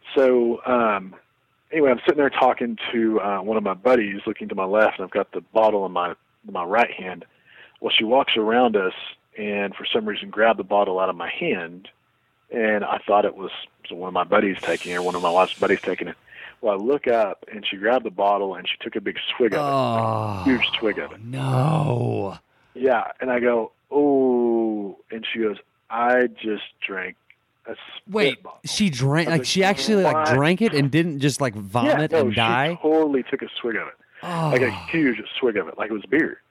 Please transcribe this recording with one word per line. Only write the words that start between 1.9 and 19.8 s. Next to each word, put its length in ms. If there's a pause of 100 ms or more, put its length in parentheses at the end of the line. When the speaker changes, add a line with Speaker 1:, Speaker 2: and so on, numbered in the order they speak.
Speaker 1:
I'm 100
sitting 180
there 120
talking 480 (140)
to, 280
uh, 200
one 160
of 60
my 120
buddies, 520
looking 220
to 60
my 100
left, 340
and 60
I've 60
got 220
the 80
bottle 460
in 60
my, 180
in 420
my 120
right 260
hand. 340 (560)
Well, 160
she 80
walks 320
around 400
us 180 (420)
and 380
for 100
some 220
reason 240
grabbed 280
the 60
bottle 340
out 120
of 60
my 120
hand, 600 (640)
and 340
I 220
thought 200
it 100
was 140 (400)
one 180
of 60
my 100
buddies 380
taking 300
it, 40
or 60
one 120
of 80
my 80
wife's 280
buddies 240
taking 260
it. 80 (460)
Well, 100
I 100
look 240
up, 460
and 140
she 100
grabbed 300
the 40
bottle, 440
and 120
she 140
took 160
a 40
big 180 (180)
swig 160
of 60
it, 40
like, 400